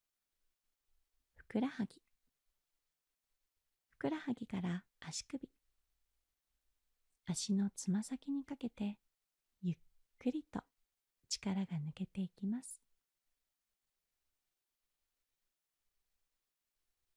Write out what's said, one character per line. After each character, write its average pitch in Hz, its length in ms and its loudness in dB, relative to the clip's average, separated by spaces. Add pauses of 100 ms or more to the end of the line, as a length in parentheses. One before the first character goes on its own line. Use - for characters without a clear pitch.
(1300)
ふ - 120 -18
く 214 140 2
ら 254 80 4
は 233 160 0
ぎ、 - 180 -10 (1900)
ふ - 40 -20
く 277 120 2
ら 311 80 -2
は 254 160 0
ぎ 226 120 -10
か 190 140 -4
ら 180 240 0 (160)
足 - 260 -6
首、 - 240 -8 (1700)
足 190 300 2
の 202 200 6
つ - 160 -2
ま 202 120 6
先 - 280 -4
に 277 140 2
か 277 120 -6
け 247 140 -2
て、 208 280 -2 (640)
ゆ 180 100 4
っ - 40 2 (420)
く 247 120 2
り 302 140 0
と - 160 -6 (680)
力 196 360 2
が 175 140 0
抜 151 160 0
け 185 120 -4
て - 140 -4
い 185 80 0
き - 180 -4
ま 233 160 2
す。 - 200 -12 (4000)